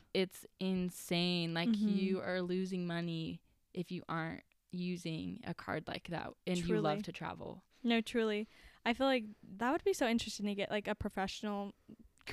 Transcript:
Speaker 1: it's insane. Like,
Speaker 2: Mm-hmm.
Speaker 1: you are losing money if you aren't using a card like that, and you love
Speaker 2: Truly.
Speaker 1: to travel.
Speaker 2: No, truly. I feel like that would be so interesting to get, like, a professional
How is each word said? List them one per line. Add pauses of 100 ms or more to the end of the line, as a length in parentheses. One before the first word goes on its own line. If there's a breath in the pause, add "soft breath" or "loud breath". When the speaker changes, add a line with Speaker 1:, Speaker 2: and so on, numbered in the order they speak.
(140)
Speaker 1:
it's (120)
insane.
Like,
Speaker 2:
Mm-hmm.
Speaker 1:
you
are
losing
money (340)
if
you
aren't (280)
using
a
card
like
that, (140)
and
you
love
Speaker 2:
Truly.
Speaker 1:
to
travel. (220)
Speaker 2:
No,
truly. (380 soft breath)
I
feel
like (340)
that
would
be
so
interesting
to
get,
like,
a
professional (580)